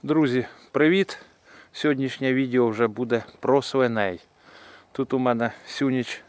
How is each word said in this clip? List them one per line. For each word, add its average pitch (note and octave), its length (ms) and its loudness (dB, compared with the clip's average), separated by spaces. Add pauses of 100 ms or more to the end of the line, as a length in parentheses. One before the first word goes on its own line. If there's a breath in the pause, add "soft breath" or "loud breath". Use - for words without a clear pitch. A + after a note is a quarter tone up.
Друзі, C3 420 2 (260 loud breath)
привіт! E3+ 460 2 (540 loud breath)
Сьогоднішнє C3+ 600 -2
відео B2+ 340 2
вже A2+ 200 0
буде A2+ 360 -2 (160)
про C3+ 220 4
свиней. A2 580 0 (720 loud breath)
Тут - 220 -4
у C3 60 0
мене A#2+ 320 0 (160)
всю C#3 220 -2
ніч B2+ 400 -4